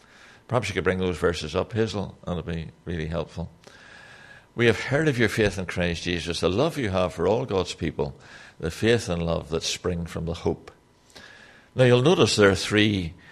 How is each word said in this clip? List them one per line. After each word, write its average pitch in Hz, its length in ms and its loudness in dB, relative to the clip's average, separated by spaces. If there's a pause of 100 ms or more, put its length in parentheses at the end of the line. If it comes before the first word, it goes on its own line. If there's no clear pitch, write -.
(480)
Perhaps 110 220 -2
you 98 40 -6
could 92 100 -2
bring 92 140 2
those 92 220 -2
verses 82 360 -2
up, 90 180 -2
Hazel, 104 520 -4
and 87 140 -6
it'll 85 120 -8
be 82 200 -8 (120)
really 85 240 -6
helpful. 82 440 -8 (1040)
"We 120 100 2
have 113 140 4
heard 156 280 0
of 123 120 2
your 107 100 4
faith 101 300 2
in 87 80 -6
Christ 87 340 -2
Jesus, 85 380 -4
the 85 100 2
love 147 300 0
you 110 100 -2
have 90 240 0
for 85 140 -2
all 120 180 0
God's 95 300 -2
people, 73 440 -4 (400)
the 85 120 -4
faith 113 360 0
and 85 160 -2
love 82 260 -2
that 80 120 -2
spring 85 460 -4
from 82 180 -8
the 82 80 -4
hope." - 380 -4 (1040)
Now, 127 80 4
you'll 123 180 6
notice 156 340 4
there 101 140 8
are 95 60 4
three 104 580 2 (180)